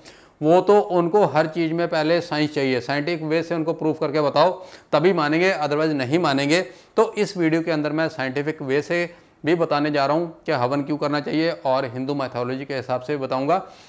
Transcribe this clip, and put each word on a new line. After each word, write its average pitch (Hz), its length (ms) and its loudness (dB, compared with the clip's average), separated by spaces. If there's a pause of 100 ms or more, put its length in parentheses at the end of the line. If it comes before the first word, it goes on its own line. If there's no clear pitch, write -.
(420)
वो 165 180 6
तो 208 200 6
उनको 185 440 2
हर 156 220 2
चीज़ 160 260 -2
में 170 160 -2
पहले 165 320 2
साइंस 151 340 -2
चाहिए, 131 260 0
साइंटिफिक 147 460 -4
वे 160 160 0
से 165 120 -4
उनको 160 180 -2
प्रूफ 160 280 -2
करके 151 200 -2
बताओ 151 440 2 (280)
तभी 160 200 4
मानेंगे, 170 420 2
otherwise 151 380 0
नहीं 135 260 0
मानेंगे। 147 440 2 (340)
तो 220 160 2
इस 208 240 -2
वीडियो 165 260 2
के 170 80 -4
अंदर 151 220 -2
मैं 160 160 -2
साइंटिफिक 143 540 -4
वे 139 200 0
से 170 460 -6 (160)
भी 151 100 4
बताने 156 360 0
जा 143 160 0
रहा 147 100 2
हूँ 170 300 -4
कि 160 60 -2
हवन 135 300 0
क्यों 147 140 -4
करना 143 240 -2
चाहिए 156 300 0
और 139 340 -2
हिंदू 131 300 -6
माइथोलॉजी 127 500 -4
के 139 100 -8
हिसाब 127 260 -4
से 147 160 -6
भी 135 100 -6
बताऊँगा 135 320 0 (300)